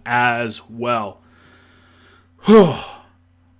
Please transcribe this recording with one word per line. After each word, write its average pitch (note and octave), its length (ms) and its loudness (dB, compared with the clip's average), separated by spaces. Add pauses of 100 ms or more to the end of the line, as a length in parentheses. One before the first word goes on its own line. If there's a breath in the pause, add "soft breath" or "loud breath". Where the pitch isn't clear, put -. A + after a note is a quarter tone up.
as A#2+ 640 -4
well. A#2 580 -8
<sighs> - 40 -20 (2250 loud breath)